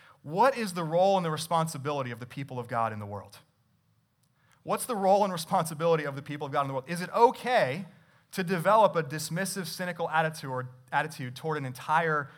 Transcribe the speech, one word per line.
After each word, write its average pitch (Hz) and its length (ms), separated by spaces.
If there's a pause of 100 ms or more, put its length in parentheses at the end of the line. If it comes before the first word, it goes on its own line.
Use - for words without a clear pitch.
(220)
What 220 340
is 220 160
the 175 120
role 180 320
and 175 100
the 156 60
responsibility 147 800
of 117 80
the 123 60
people 131 340
of 117 80
God 113 240
in 107 80
the 104 60
world? 101 320 (1200)
What's 208 240
the 240 100
role 196 280
and 196 60
responsibility 165 760
of 139 120
the 139 60
people 147 240
of 135 60
God 147 100
in 139 60
the 135 40
world? 131 160
Is 175 140
it 180 120
okay 202 720 (480)
to 190 100
develop 185 540
a 165 60
dismissive, 165 640
cynical 175 420
attitude 156 400
or 127 220 (200)
attitude 147 460
toward 156 220
an 139 80
entire 151 720